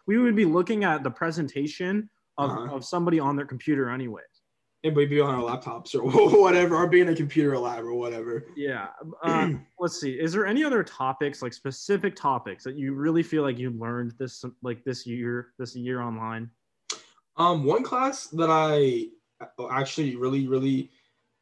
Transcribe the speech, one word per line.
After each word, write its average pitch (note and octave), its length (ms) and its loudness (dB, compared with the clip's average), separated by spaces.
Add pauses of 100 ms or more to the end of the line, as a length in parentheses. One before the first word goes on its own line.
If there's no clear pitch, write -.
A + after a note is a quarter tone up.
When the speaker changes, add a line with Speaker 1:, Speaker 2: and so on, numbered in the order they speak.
Speaker 1:
we G#3 120 2
would A#3+ 180 4
be G#3+ 100 4
looking F#3 380 2
at D#3 200 2
the C3 80 -2
presentation E3 960 -4 (280)
of, C#3+ 140 0
Speaker 2:
Uh-huh. B2 240 -6
Speaker 1:
of B2+ 80 -8
somebody F3 380 0
on C#3 160 0
their C#3+ 80 -4
computer C3+ 440 -2
anyways. A#2+ 340 -8 (600)
Speaker 2:
And D#3 120 0
we'd C#3+ 140 4
be D3 120 2
on C#3 120 2
our B2 80 -2
laptops A#2 540 -6
or - 60 0
<laughs> G#4 400 8
whatever, F3 340 6
or E3+ 120 4
be F3+ 140 8
in E3+ 80 4
a D#3 60 2
computer C#3+ 420 2
lab A#2+ 280 -4
or A#2+ 80 -6
whatever. A#2 520 -4 (100)
Speaker 1:
Yeah. C3 320 -6 (360)
Uh, E3 260 2 (160)
Speaker 2:
<clears throat> - 140 -18
Speaker 1:
let's F3 200 -4
see. C#3 200 -4
Is D#3+ 140 -2
there G3+ 120 0
any A#3+ 180 2
other B3 200 2
topics, C3+ 580 -4
like, B2 120 -6
specific G3 640 -2
topics C3 480 -2
that C3 120 -10
you C#3 160 -4
really D#3+ 300 2
feel D#3 200 0
like B2+ 160 -2
you B2+ 120 -4
learned A#2 480 -6
this, C3 240 -10 (180)
like, A#2+ 240 -6
this B2+ 220 -6
year, A#2+ 500 -6
this B2 180 -10
year B2 260 -6
online? A2+ 480 -8 (880)
Speaker 2:
Um, E3 280 4
one G#3+ 180 2
class C4+ 440 -2
that D#3+ 220 0
I D3 580 2 (600)
actually C3+ 480 -2
really, C3 300 -2
really C3+ 440 0 (500)